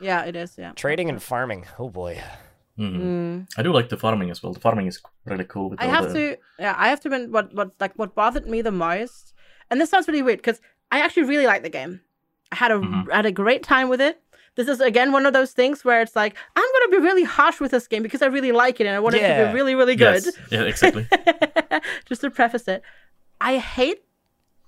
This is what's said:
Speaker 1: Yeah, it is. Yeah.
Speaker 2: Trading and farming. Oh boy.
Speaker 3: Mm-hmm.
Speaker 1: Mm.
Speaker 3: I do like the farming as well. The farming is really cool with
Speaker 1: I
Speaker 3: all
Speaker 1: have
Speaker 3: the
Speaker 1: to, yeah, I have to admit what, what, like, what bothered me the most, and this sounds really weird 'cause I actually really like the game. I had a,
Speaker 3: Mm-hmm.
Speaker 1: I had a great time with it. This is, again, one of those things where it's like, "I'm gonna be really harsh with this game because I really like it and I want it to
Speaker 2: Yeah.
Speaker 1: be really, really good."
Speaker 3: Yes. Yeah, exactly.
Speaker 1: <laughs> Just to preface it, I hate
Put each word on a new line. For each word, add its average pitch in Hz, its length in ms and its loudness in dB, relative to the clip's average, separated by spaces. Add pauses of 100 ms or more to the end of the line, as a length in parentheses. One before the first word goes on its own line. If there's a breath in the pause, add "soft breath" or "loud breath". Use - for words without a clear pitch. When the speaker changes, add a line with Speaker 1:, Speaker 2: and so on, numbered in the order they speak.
Speaker 1:
Yeah, 185 240 -2
it 170 100 -10
is. 175 220 -12
Yeah. - 180 -16
Speaker 2:
Trading 160 340 -2
and 120 120 -6
farming. 120 440 -6 (140)
Oh 123 100 -10
boy. 87 300 -10 (600 loud breath)
Speaker 3:
Mm-hmm. 180 220 -4
Speaker 1:
Mm. 175 540 -6
Speaker 3:
I 113 60 -4
do - 100 0
like 120 180 2
the 110 80 -6
farming 104 340 -2
as 85 100 -14
well. 90 100 -10
The 92 80 -14
farming 110 280 0
is 90 120 -10 (260)
really 92 200 -8
cool - 240 -8
with - 120 -10
Speaker 1:
I 240 40 -2
Speaker 3:
all 254 60 -2
Speaker 1:
have 320 160 0
Speaker 3:
the 175 60 -6
Speaker 1:
to, 294 240 -4 (220 soft breath)
yeah, 190 160 -4
I 208 140 2
have 285 120 0
to - 120 -8
admit 247 160 -6
what, 214 240 -2
what, 196 260 -6
like, 196 180 -6
what 208 180 -8
bothered 214 320 -2
me 226 160 -2
the 220 80 -2
most, 180 640 -6 (360 soft breath)
and 247 100 0
this 320 120 0
sounds 381 160 2
really 302 160 0
weird 233 180 2
'cause 226 180 -2 (320 soft breath)
I 269 100 2
actually 330 220 2
really 277 220 2
like 202 160 2
the 165 80 -8
game. 160 320 -10 (500)
I 185 40 -10
had 240 160 2
a, 214 80 4
Speaker 3:
Mm-hmm. 185 320 -4
Speaker 1:
I 175 60 2
had 214 100 2
a 208 40 0
great 202 320 2
time 262 260 2
with 254 120 0
it. 311 180 0 (360 soft breath)
This 240 120 -2
is, 262 140 0
again, 247 300 4
one 269 140 4
of 277 80 4
those 262 180 2
things 269 340 0
where 233 160 4
it's 226 140 -4
like, 214 200 0 (200 loud breath)
"I'm 370 80 2 (100)
gonna 466 260 4
be 285 40 4
really 370 200 4
harsh 311 360 2
with 277 120 -4
this 247 160 -2
game 220 160 -4
because 247 180 -6
I 285 60 4
really 262 240 0
like 247 280 2
it 220 80 0
and 196 80 -2
I 202 40 -2
want 233 160 2
it 226 40 4
to 208 80 2
Speaker 2:
Yeah. 165 220 2
Speaker 1:
be - 60 -4
really, 262 200 0
really 254 200 4
good." 202 300 6
Speaker 3:
Yes. 359 120 -6 (140)
Yeah, 110 120 0
exactly. - 440 2 (500)
Speaker 1:
<laughs> - 480 -4
Just - 160 -10
to 285 100 -4
preface 233 360 0
it, 190 140 -4 (600 soft breath)
I 262 160 0
hate 262 460 -2 (640)